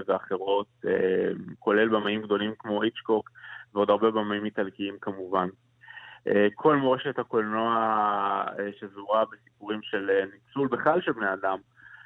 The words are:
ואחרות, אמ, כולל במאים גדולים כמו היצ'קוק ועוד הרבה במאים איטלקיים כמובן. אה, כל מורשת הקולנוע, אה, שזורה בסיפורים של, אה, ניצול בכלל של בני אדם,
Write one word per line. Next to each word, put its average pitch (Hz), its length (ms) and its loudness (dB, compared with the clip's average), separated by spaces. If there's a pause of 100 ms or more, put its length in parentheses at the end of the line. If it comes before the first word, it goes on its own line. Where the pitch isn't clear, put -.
ואחרות, 98 600 -2 (180)
אמ, 95 60 -2 (680)
כולל 110 300 4
במאים 107 340 0
גדולים 104 360 0
כמו 107 240 -2
היצ'קוק 110 480 -2 (440)
ועוד 101 160 4
הרבה 101 200 4
במאים 104 340 0
איטלקיים 101 560 -4
כמובן. 92 480 -2 (800)
אה, 101 260 6
כל 151 220 4
מורשת 131 420 0
הקולנוע, 113 560 0 (840)
אה, 101 100 -4 (120)
שזורה 101 440 0
בסיפורים 107 580 -8
של, 98 280 -4
אה, 98 220 2
ניצול - 360 -4
בכלל 147 320 2
של 170 120 -2
בני 107 200 -2
אדם, 95 260 -2 (480)